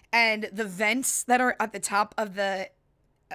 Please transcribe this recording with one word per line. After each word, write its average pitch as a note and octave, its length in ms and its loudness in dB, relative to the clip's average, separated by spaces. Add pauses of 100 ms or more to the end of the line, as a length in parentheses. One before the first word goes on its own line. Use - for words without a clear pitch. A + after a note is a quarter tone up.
(120)
and A3 400 2
the G#3+ 120 -4
vents G#3+ 600 -2
that B3 160 4
are B3+ 180 2
at A3 140 -2
the G3 80 -10
top G#3 360 0
of G#3 200 -4
the, G3 320 -2 (600)
uh, - 60 -12